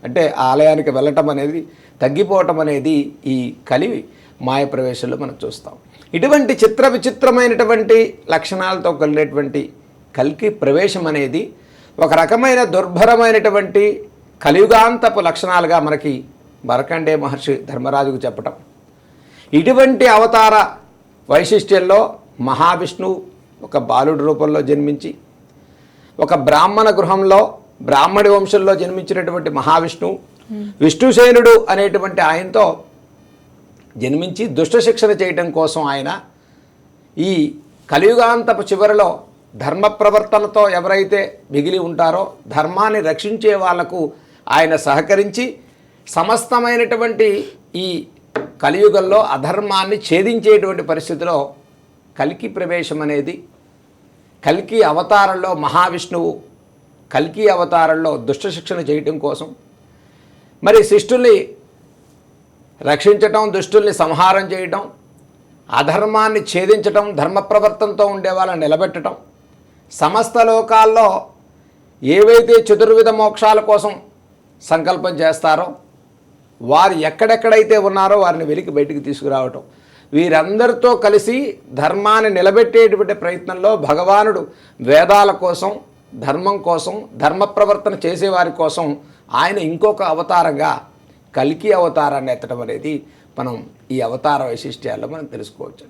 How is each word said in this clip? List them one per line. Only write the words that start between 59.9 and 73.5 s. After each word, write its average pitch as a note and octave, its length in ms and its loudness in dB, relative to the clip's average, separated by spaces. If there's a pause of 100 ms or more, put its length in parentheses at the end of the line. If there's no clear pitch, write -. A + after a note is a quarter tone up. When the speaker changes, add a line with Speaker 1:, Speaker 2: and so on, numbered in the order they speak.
Speaker 1:
మరి G#3 200 4
శిష్టుల్ని G#3+ 640 2 (1300)
రక్షించటం, G#3 720 2
దుష్టుల్ని G3+ 400 0
సంహారం F#3 600 2
చేయటం, F#3 300 -6 (920)
అధర్మాన్ని G#3+ 640 0
ఛేదించటం, G#3 760 -2
ధర్మ E3 240 -2
ప్రవర్తనతో G#3 640 0
ఉండే F#3+ 260 -4
వాళ్ళని F#3 280 -2
నిలబెట్టటం, D#3 560 -4 (760)
సమస్త A3 460 -2
లోకాల్లో A3 880 2 (760)
ఏవైతే A#3 500 6
చతుర్విధ A3 560 4
మోక్షాల G#3+ 500 2